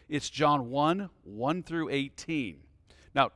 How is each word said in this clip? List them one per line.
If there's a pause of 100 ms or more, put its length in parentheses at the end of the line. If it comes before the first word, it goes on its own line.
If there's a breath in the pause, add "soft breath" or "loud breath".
It's
John
one, (120)
one
through
eighteen. (500 soft breath)
Now,